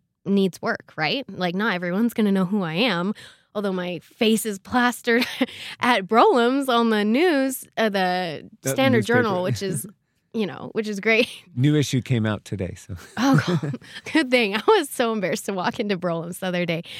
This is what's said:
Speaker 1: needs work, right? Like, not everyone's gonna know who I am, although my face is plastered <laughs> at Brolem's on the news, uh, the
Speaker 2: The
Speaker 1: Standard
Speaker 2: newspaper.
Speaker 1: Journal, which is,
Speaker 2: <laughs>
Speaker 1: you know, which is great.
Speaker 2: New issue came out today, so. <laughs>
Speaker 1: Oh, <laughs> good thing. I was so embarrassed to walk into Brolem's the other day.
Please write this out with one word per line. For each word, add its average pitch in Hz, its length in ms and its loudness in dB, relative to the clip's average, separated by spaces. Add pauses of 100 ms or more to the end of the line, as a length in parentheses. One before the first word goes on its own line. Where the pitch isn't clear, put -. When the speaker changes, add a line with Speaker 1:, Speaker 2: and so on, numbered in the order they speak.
(240)
Speaker 1:
needs 196 360 0
work, - 360 -8
right? 175 320 -2
Like, 180 260 -4
not 208 200 -2
everyone's 180 400 -2
gonna 208 180 2
know 190 140 2
who 196 160 -2
I 160 120 -4
am, 196 400 0 (400)
although 202 180 -2
my 180 280 -6
face 220 460 0
is 202 120 -6
plastered 240 680 0 (280)
<laughs> - 280 -14
at 196 280 0
Brolem's 262 600 4
on 233 220 4
the 208 140 2
news, 269 600 2 (120)
uh, 214 140 2
the 180 580 -2 (140)
Speaker 2:
The 135 80 -2
Speaker 1:
Standard 262 300 4
Speaker 2:
newspaper. 233 220 2
Speaker 1:
Journal, 190 220 0
which 170 180 -4
is, 185 240 -4 (240)
Speaker 2:
<laughs> - 220 -20
Speaker 1:
you 220 140 -2
know, - 260 -10
which 214 160 -4
is 202 100 -6
great. 220 300 2 (260)
Speaker 2:
New 147 220 4
issue 135 260 0
came 113 240 0
out 107 180 -2
today, 92 320 -8
so. - 200 -14 (100)
<laughs> - 120 -16
Speaker 1:
Oh, 180 520 2 (200)
<laughs> - 220 -16
good 285 180 0
thing. 226 260 2
I 214 100 -4
was 392 240 4
so 233 220 0
embarrassed 185 340 -4
to 202 60 -4
walk 180 260 -4
into 202 180 -2
Brolem's 170 440 -4
the 190 60 -6
other 180 200 -2
day. 165 160 -4 (180)